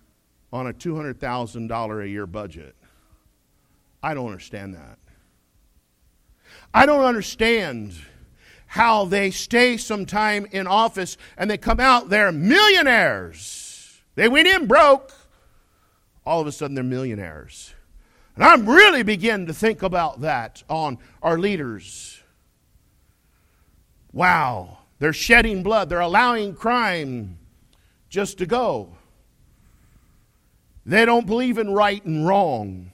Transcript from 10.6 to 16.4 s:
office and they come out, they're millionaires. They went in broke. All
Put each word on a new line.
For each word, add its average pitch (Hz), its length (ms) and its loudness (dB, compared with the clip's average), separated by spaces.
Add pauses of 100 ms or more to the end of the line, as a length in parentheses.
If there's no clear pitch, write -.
office 196 500 0 (220)
and 196 100 -2
they 208 100 -2
come 226 200 0
out, 247 300 4
they're 202 240 2
millionaires. 190 1700 0 (140)
They 208 120 2
went 302 200 4
in 370 180 2
broke. 277 460 4 (1120)
All 160 140 0